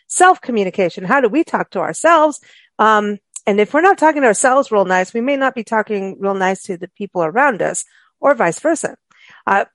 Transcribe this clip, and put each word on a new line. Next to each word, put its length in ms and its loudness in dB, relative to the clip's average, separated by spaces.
self-communication, 1000 0
how 160 0
do 80 2
we 160 0
talk 240 -6
to 100 -6
ourselves? 640 2
Um, 420 2
and 140 2
if 120 -2
we're 60 2
not 180 4
talking 260 2
to 40 4
ourselves 420 2
real 140 2
nice, 300 -2
we 80 -4
may 160 -2
not 180 -2
be 80 -8
talking 560 -4
real 140 -2
nice 300 -2
to 120 -10
the 140 -14
people 340 -6
around 380 0
us, 240 -4
or 160 2
vice 240 -2
versa. 380 -4
Uh, 160 2